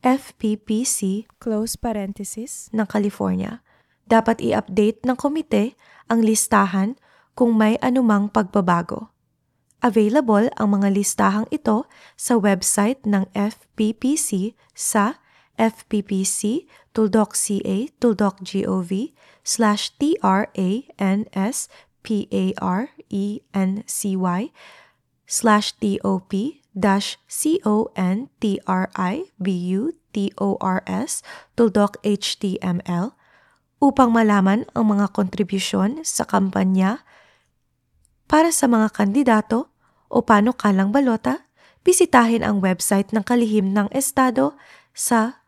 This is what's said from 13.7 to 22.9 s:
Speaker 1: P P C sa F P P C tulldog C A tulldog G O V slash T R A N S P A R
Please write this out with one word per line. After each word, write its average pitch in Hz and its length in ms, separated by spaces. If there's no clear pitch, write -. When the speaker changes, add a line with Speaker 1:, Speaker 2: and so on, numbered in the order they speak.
Speaker 1:
P 214 220
P 269 180
C 214 380
sa 220 420
F 226 320
P 208 160
P 190 160
C 214 480
tulldog 214 400
C - 320
A 196 320
tulldog 208 480
G - 240
O 190 160
V 196 320
slash - 560
T 311 240
R 196 360
A 185 140
N 196 320
S 196 360
P 214 240
A 190 320
R 196 320